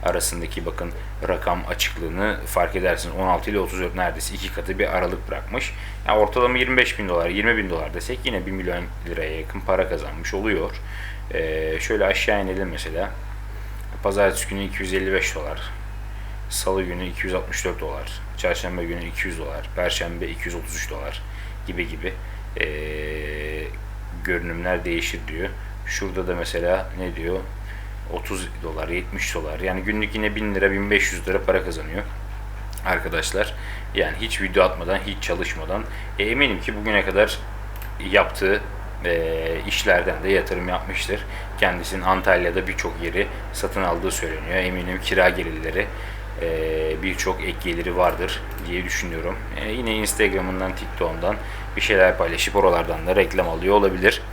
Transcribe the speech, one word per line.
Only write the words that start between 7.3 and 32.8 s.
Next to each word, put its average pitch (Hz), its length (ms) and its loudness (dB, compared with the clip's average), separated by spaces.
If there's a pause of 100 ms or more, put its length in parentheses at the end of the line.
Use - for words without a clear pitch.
bin 98 120 0
dolar 80 240 -2
desek 90 300 -4
yine 101 220 -2
bir 95 60 -4
milyon 90 320 -2 (220)
liraya 80 340 -4
yakın 87 200 -6
para 95 300 2
kazanmış 73 440 -4
oluyor. 98 380 0 (600)
Ee, 80 460 -2
şöyle 101 260 2
aşağı 98 380 4
inelim 95 260 0
mesela. 87 400 -2 (960)
Pazartesi 98 440 4
günü 98 160 -2
iki 98 200 -4
yüz 92 100 -2
elli 95 200 2
beş 92 220 2
dolar, 76 240 -4 (920)
Salı 95 340 0
günü 90 220 -4
iki 90 200 -4
yüz 92 80 0
altmış 92 320 -2
dört 87 140 -2
dolar, 69 320 -6 (260)
Çarşamba 90 460 0
günü 85 220 -4
iki 85 220 -4
yüz 82 120 -4
dolar, 73 360 -6
Perşembe 87 520 -2
iki - 180 -6
yüz 87 100 -4
otuz - 200 -6
üç - 140 -4
dolar 71 320 -6 (460)
gibi 87 220 -2
gibi, 82 240 -4 (460)
ee, 76 1080 -4 (560)
görünümler 87 600 0
değişir 85 420 -2
diyor. 82 220 -4 (360)
Şurada 92 420 -2
da 90 80 0
mesela 87 640 0
ne 90 180 -4
diyor? 85 240 -2 (760)
Otuz 90 360 -4 (140)
dolar, 78 240 -4
yetmiş 87 480 -4
dolar. 78 240 -4
Yani 92 220 0
günlük 107 340 0
yine 107 200 0
bin 104 200 0
lira, 98 160 6
bin 101 200 2
beş 98 220 4
yüz 90 140 -4
lira 95 140 4
para 92 220 4
kazanıyor 82 400 -4 (840)